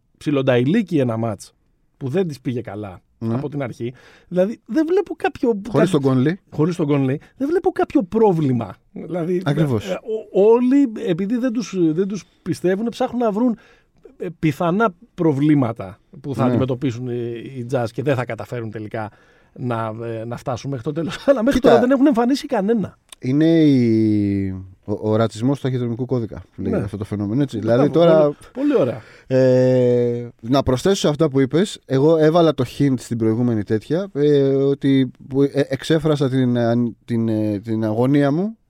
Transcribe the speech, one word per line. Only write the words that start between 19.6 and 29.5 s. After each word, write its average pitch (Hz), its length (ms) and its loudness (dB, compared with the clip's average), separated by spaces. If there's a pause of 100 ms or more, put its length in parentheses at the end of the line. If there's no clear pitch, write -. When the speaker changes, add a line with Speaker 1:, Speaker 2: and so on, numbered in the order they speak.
Speaker 1:
ε, 113 200 -8
να 120 120 -10
φτάσουν 135 340 -8
μέχρι 131 140 -8
το 156 80 -4
τέλος. 165 300 -6
<laughs> - 60 0
Αλλά 262 140 2
μέχρι 254 180 0
Speaker 2:
Κοίτα, 254 80 4
Speaker 1:
τώρα 233 120 6
δεν 247 100 2
έχουν 269 160 4
εμφανίσει 247 400 0
κανένα. 214 520 -2 (200)
Speaker 2:
είναι 156 440 2
η, 107 880 2 (340)
ο, 104 260 -4
ο 107 60 2
ρατσισμός 113 400 0
του - 60 -14
ταχυδρομικού 123 420 -4
κώδικα, 117 380 -6 (120)
που - 80 -12
λέει 190 100 -2
Speaker 1:
Ναι. 190 60 0
Speaker 2:
αυτό 104 180 -6
το 101 80 -8
φαινόμενο, 104 380 -4
έτσι. 120 160 -4
Speaker 1:
Μπράβο, 107 180 0
Speaker 2:
Δηλαδή, 135 160 2
τώρα, 160 300 4
Speaker 1:
πολύ, 147 120 0 (180)
πολύ 277 280 0
ωραία. 117 200 -2 (260)
Speaker 2:
ε, 127 1000 2 (120)